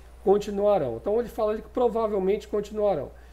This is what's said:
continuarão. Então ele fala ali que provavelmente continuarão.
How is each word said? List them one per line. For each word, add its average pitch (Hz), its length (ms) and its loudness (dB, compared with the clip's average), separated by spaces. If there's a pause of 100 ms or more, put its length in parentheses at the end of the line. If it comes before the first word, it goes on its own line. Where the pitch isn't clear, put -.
(240)
continuarão. 202 720 2
Então 202 220 0
ele 233 100 -2
fala 214 240 -2
ali 220 100 -6
que - 60 -18
provavelmente 214 800 0
continuarão. 208 600 -2 (220)